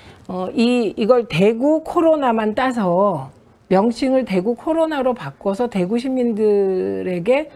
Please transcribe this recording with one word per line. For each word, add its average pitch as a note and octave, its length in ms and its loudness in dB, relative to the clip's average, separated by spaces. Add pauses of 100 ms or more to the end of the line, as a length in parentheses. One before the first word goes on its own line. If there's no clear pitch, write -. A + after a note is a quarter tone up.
(280)
어, F#3 240 -6
이, A#3+ 460 2
이걸 A#3+ 280 2
대구 A#3 560 2
코로나만 C4+ 720 0
따서 G3 760 0 (380)
명칭을 A#3+ 560 2
대구 F#3+ 300 -2
코로나로 D#4 600 -2
바꿔서 G3 540 -4
대구 G3 300 -2
시민들에게 G3+ 1600 0